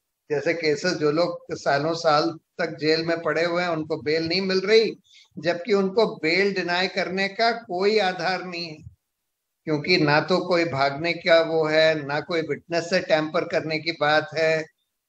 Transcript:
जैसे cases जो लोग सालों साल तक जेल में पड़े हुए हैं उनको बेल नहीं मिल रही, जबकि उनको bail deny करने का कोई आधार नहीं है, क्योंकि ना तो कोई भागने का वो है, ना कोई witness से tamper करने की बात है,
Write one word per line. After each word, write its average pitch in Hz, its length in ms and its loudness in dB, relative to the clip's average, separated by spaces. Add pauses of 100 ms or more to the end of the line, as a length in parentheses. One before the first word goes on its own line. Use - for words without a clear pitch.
(300)
जैसे 147 240 0
cases 156 380 0
जो 151 180 0
लोग 170 420 -2
सालों 156 420 -2
साल 160 440 2 (200)
तक 160 220 -4
जेल 160 260 2
में 165 160 -2
पड़े 160 220 0
हुए 175 180 0
हैं 180 80 -2
उनको 156 320 -4
बेल 160 260 -2
नहीं 175 120 -2
मिल 190 200 0
रही, 214 360 4 (420)
जबकि 170 340 -2
उनको 196 340 2
bail 185 480 0
deny 180 340 0
करने 190 400 -2
का 226 240 0
कोई 208 460 0
आधार 180 460 -2
नहीं 170 220 -10
है, 156 100 -14 (880)
क्योंकि 156 320 0
ना 151 240 4
तो 180 180 2
कोई 175 260 0
भागने 139 480 -2
का 165 300 4
वो 160 220 0
है, 156 420 2
ना 143 140 -2
कोई 170 200 -4
witness 160 500 -6
से 185 100 2
tamper 160 440 0
करने 160 340 -4
की 156 140 -4
बात 147 360 2 (100)
है, 160 280 0 (420)